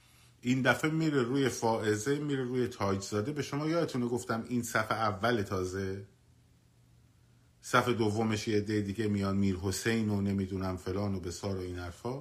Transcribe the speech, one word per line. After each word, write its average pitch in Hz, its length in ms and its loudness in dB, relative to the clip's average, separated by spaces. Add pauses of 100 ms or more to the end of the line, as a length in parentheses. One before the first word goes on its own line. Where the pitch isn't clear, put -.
(420)
این 127 200 2
دفعه 131 300 4
میره 156 300 2
روی 127 280 2
فائزه، 113 680 2
میره 143 240 -2
روی 123 240 0
تاجزاده. 104 640 -2
به 147 100 -4
شما 143 260 -4
یادتونه 156 400 0
گفتم 117 400 -2
این 120 160 0
صف 110 280 0
اول 110 500 2
تازه، 95 680 -4 (1500)
صف 127 280 2
دومش 110 580 2
یه 107 100 2
عده 104 240 2
دیگه 101 260 -2
میان، 98 300 2
میر 98 200 2
حسین 107 520 0
و 101 120 2
نمی‌دونم 95 560 -2
فلان 98 380 -2
و 92 40 -4
بسار 92 380 -6
و - 20 -6
این 90 200 -8
حرفا. 120 420 -8